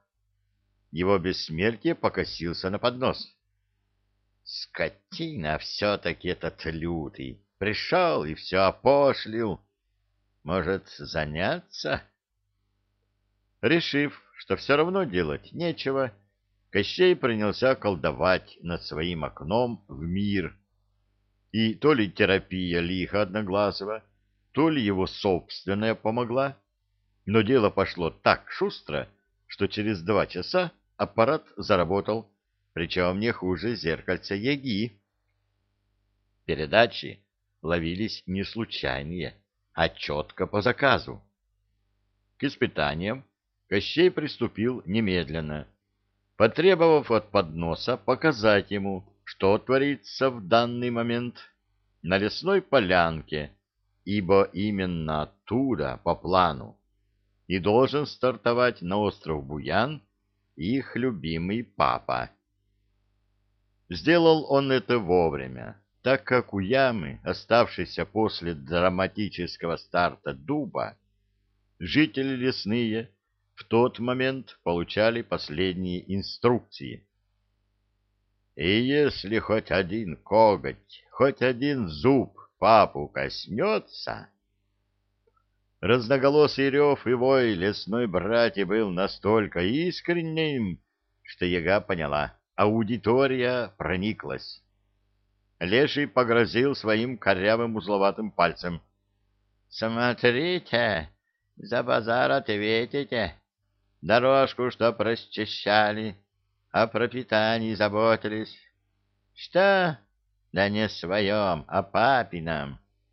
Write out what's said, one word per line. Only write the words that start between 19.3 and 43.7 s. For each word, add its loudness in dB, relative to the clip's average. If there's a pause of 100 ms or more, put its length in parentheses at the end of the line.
в -12
мир. -4 (960)
И 0
то 4
ли 2
терапия 0
Лиха -2
Одноглазого, -2 (480)
то 2
ли -2
его 0
собственная -2
помогла, -4 (680)
но 4
дело 4
пошло -2
так 0
шустро, -6 (400)
что -2
через -4
два 2
часа -2 (260)
аппарат 0
заработал, 0 (440)
причём -2
не 0
хуже -4
зеркальца -4
Яги. -4 (1400)
Передачи 0 (440)
ловились -2
не -4
случайные, -6 (380)
а 2
чётко -6
по -2
заказу. 0 (1120)
К -8
испытаниям -2 (440)
Кощей 2